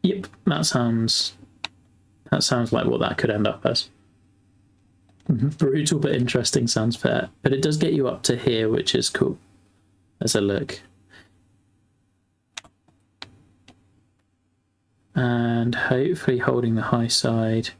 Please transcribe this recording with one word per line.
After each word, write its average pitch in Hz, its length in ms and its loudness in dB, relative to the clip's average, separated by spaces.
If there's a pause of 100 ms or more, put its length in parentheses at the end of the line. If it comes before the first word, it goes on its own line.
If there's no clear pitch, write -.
Yep, 185 240 0 (180)
that 156 200 0
sounds... 117 680 0 (960)
That - 120 0
sounds 120 280 -2
like 120 140 0
what 120 160 0
that 117 160 -2
could 117 140 0
end 104 160 0
up - 180 -6
as. - 240 -2 (1400)
Mm-hmm. 131 220 0
Brutal 151 500 2
but 147 160 2
interesting 123 520 0
sounds 117 280 0
fair, - 340 0 (120)
but 127 100 2
it 135 100 0
does 151 140 0
get 160 160 2
you 143 160 2
up - 160 -6
to 123 140 2
here, 113 320 2
which - 260 0
is - 140 2
cool. - 280 0 (840)
As - 140 -2
a 107 60 2
look. - 380 -4 (4000)
And 120 600 0
hopefully 135 600 0
holding 120 380 0
the 110 80 0
high 117 240 0
side. 113 720 0